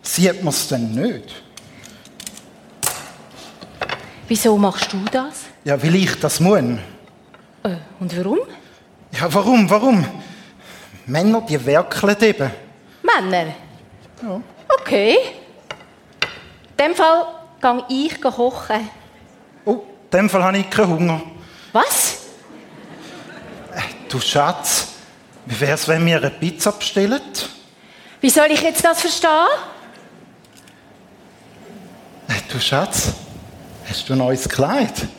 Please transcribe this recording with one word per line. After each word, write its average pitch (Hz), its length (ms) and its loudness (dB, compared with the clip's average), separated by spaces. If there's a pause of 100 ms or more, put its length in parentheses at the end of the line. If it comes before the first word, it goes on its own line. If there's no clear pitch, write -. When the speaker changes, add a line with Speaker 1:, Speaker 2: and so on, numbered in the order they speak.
Speaker 1:
Sieht 180 400 0
man's 147 260 -4
denn 117 240 -2
nicht? 160 500 -6 (2750)
Speaker 2:
Wieso 220 300 4
machst 196 340 0
du 196 60 -4 (120)
das? 262 320 -4 (220)
Speaker 1:
Ja, 143 180 0
weil 160 120 4
ich 185 240 2
das - 220 -2
muss. 190 180 6
Speaker 2:
Äh, - 1160 -8 (240)
und 170 180 -6
warum? 202 220 -2 (720)
Speaker 1:
Ja, 151 200 -2
warum, 202 380 4
warum? 214 340 4 (1040)
Männer, 190 360 2
die 151 220 -2
werkeln 175 560 2
eben. 196 300 4 (520)
Speaker 2:
Männer? 185 500 2 (720)
Speaker 1:
Ja. 214 180 -6 (400)
Speaker 2:
Okay. 403 360 2 (1600)
In 285 100 2
dem 339 80 0
Fall 330 320 4 (340)
gang 247 280 2
ich 277 320 -2
kochen. 240 680 -2 (760)
Speaker 1:
Oh, 214 80 0 (380)
in 180 80 4
dem 202 120 2
Fall 190 120 2
habe 190 160 2
ich 196 100 -2
keinen 208 200 2
Hunger. 165 320 0 (520)
Speaker 2:
Was? - 500 0 (1500)
Speaker 1:
Äh, 175 60 -8 (280)
du 131 120 -6
Schatz, - 680 0 (580)
wie 117 140 -6
wär's, 143 260 0
wenn 160 200 2
wir 170 100 4
eine 139 140 0
Pizza 180 420 -2
bestellen? 208 480 -2 (1000)
Speaker 2:
Wie 269 100 4
soll 302 200 6
ich 302 120 2
jetzt 320 220 0
das 330 180 4
verstehen? 330 280 0 (3000)
Speaker 1:
Äh, - 40 -4 (200)
du 131 60 -6
Schatz, - 540 -2 (760)
hast - 200 -8
du 131 60 0
ein 131 40 2
neues 131 300 0
Kleid? 202 460 0 (240)